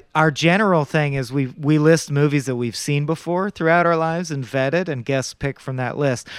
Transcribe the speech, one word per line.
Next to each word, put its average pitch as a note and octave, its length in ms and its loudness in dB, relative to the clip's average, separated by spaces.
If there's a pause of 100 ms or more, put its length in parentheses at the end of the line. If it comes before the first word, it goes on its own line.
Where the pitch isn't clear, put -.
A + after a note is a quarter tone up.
(160)
our D#3 160 4
general E3+ 540 2
thing D3 300 -2
is B2+ 180 -4
we, C3+ 140 0
we D3+ 320 0
list D#3 320 4
movies C#3+ 340 2
that C3 100 -4
we've A#2+ 220 -4
seen D3 280 -2
before F3 440 -4
throughout E3+ 360 2
our E3+ 120 2
lives E3 340 -2
and C#3 140 -6
vetted, C#3 420 0
and B2+ 160 -6
guests C3+ 300 -4
pick - 260 -6
from C3+ 160 -8
that B2+ 220 -6
list. C3+ 420 -2